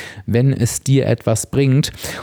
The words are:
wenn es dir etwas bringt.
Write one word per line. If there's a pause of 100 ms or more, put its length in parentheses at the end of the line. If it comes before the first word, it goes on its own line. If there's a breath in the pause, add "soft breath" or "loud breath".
(260 loud breath)
wenn
es
dir
etwas
bringt. (320 loud breath)